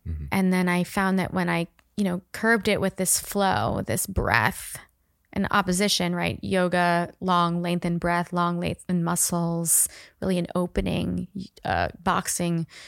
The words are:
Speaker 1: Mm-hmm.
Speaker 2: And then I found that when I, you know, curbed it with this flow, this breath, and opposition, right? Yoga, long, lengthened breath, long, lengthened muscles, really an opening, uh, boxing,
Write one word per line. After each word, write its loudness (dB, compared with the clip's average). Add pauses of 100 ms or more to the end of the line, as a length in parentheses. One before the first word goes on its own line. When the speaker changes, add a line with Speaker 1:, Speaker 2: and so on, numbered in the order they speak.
Speaker 1:
Mm-hmm. -8
Speaker 2:
And 2
then 2
I 2
found 0
that -4
when 0
I, -2 (280)
you -2
know, -2 (120)
curbed 0
it 2
with -2
this 0
flow, 0
this -2
breath, 2 (560)
and 0
opposition, 2
right? -2
Yoga, 2 (120)
long, 2
lengthened 0
breath, 0
long, 0
lengthened -2
muscles, 0 (320)
really 0
an 0
opening, -2 (340)
uh, 0 (160)
boxing, 0 (200)